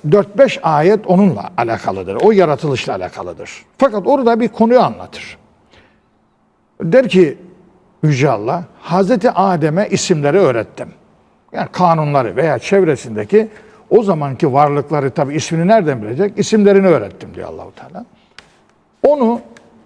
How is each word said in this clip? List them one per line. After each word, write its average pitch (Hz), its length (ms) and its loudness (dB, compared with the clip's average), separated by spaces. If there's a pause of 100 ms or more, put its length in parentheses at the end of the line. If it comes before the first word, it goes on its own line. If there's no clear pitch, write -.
(120)
dört 202 260 2
beş 262 260 2
ayet 165 440 2
onunla 180 500 2
alakalıdır. 98 580 -4
O 175 160 4
yaratılışla 147 640 0
alakalıdır. 90 560 -12 (260)
Fakat 214 300 0
orada 240 320 2
bir 240 80 0
konuyu 233 320 2
anlatır. 110 580 -4 (1400)
Der 226 280 2
ki 175 280 2 (640)
Yüce 143 260 2
Allah, 127 340 -4 (180)
"Hazreti 190 500 0
Adem'e 175 600 0
isimleri 151 460 0
öğrettim." 123 520 -2 (640)
Yani - 180 -6
kanunları 147 640 0
veya 135 240 0
çevresindeki 160 880 0 (400)
o 220 140 4
zamanki 147 500 -2
varlıkları, 143 580 0
tabii 143 240 -4
ismini 165 320 -4
nereden 156 340 2
bilecek? 135 360 -4
"İsimlerini 202 500 4
öğrettim." 104 480 -2
diyor 87 120 -12
Allahu 85 280 -16
Teala. 196 300 -18 (960)
Onu 247 380 0 (440)